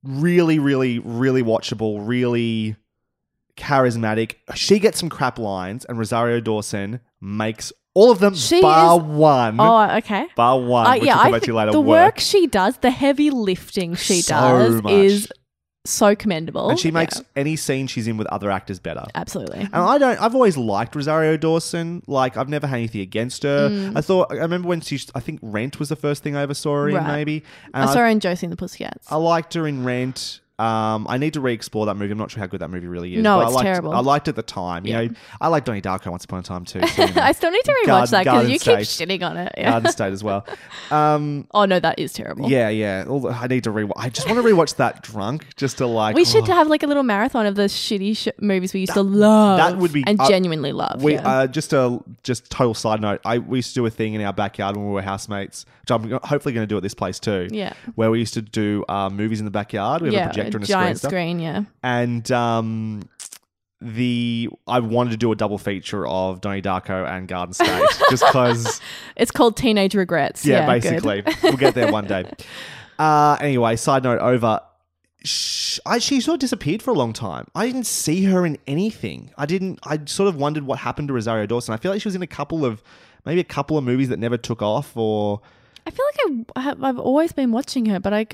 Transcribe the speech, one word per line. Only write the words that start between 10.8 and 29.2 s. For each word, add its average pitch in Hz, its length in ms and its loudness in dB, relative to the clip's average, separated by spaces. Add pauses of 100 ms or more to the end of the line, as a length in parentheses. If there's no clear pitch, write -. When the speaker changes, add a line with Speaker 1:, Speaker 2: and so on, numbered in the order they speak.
Speaker 2:
Uh, 247 60 6
Speaker 1:
which 233 100 2
Speaker 2:
yeah, - 120 6
Speaker 1:
we'll 202 80 6
come - 40 6
Speaker 2:
I - 40 6
Speaker 1:
back - 100 2
to 415 60 -2
Speaker 2:
think 113 100 0
Speaker 1:
later, 107 160 2
Speaker 2:
the - 80 6
Speaker 1:
work. 359 340 6
Speaker 2:
work - 40 -12
she 370 280 2
does, 208 300 0
the 254 140 2
heavy 277 380 2
lifting 190 680 -2
she 180 260 0
Speaker 1:
So 165 140 -2
Speaker 2:
does 123 460 4
Speaker 1:
much. 104 120 0
Speaker 2:
is 202 340 6 (560)
so 208 320 4
commendable. 165 540 -4
Speaker 1:
And 320 100 2
she - 80 -2
Speaker 2:
Yeah. 160 60 0
Speaker 1:
makes 165 280 -2 (140)
any 147 220 -2
scene 135 300 -4
she's 113 200 -4
in 113 80 -2
with 107 120 -4
other 101 220 -4
actors 92 300 -4
better. - 240 -10 (120)
Speaker 2:
Absolutely. - 460 -8
Speaker 1:
And 196 140 -8
I 208 220 2
don't, 262 240 2
I've 233 140 0
always 226 200 4
liked 113 400 -2
Rosario 156 420 0
Dawson. 165 680 -4
Like, 131 300 0
I've 131 120 -4
never 147 180 -4
had 135 100 -4
anything 113 240 -6
against 107 420 -6
her. 143 260 2
Speaker 2:
Mm. 196 280 -4
Speaker 1:
I 151 40 0
thought, 185 300 2
I 143 40 -6
remember 170 340 -4
when 170 120 -2
she, 143 180 -8 (160)
I 123 40 -6
think 156 220 -10
Rent 110 380 -6
was 143 100 -6
the 156 80 -4
first 147 260 -4
thing 143 120 -4
I 143 80 -2
ever 143 100 -4
saw 143 220 -4
her 143 140 0
in, 147 60 0
Speaker 2:
Right. 156 120 0
Speaker 1:
maybe. 151 360 -4 (300)
And 135 100 0
Speaker 2:
I 135 100 4
saw 240 60 4
Speaker 1:
I 240 40 4
Speaker 2:
her 233 40 4
in 220 140 4
Josie 180 240 -4
and 170 80 -8
the 175 40 -12
Pussycats. - 540 -12
Speaker 1:
I 147 60 -4
liked 165 380 0